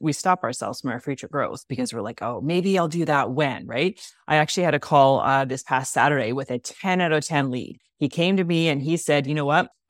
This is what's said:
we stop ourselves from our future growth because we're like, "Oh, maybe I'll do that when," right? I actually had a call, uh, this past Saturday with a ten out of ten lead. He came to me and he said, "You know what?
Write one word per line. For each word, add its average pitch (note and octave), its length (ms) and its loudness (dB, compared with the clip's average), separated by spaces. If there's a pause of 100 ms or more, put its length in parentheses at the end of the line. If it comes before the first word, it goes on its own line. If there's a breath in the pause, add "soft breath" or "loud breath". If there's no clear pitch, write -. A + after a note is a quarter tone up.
we D#3 120 0
stop F#3 320 0
ourselves A2+ 360 -6
from C3 100 -6
our A#2 100 -6
future - 280 -8
growth - 400 -4
because B3 240 -6
we're A#2 100 -6
like, A2 200 -10
"Oh, A2+ 180 -6
maybe F3+ 380 0
I'll E3+ 100 2
do E3 180 -2
that C3+ 260 2
when," C3 340 -2
right? C#3 340 -4 (280 loud breath)
I D3+ 80 4
actually D3+ 260 0
had D#3+ 120 2
a D3 60 0
call, C3+ 400 6
uh, C3+ 240 2
this C3 200 -6
past C3 280 -2
Saturday C3+ 400 2
with C3+ 200 -6
a B2 80 -2
ten F#3 400 -2
out E3+ 120 2
of D3+ 140 0
ten C#3 240 0
lead. B2 280 -8 (200)
He D3 100 0
came F3 280 2
to F#3+ 80 2
me E3 240 2
and C#3 120 0
he D#3 160 0
said, D3 300 0
"You D3 80 -2
know D3+ 100 -2
what? D3+ 260 2 (200)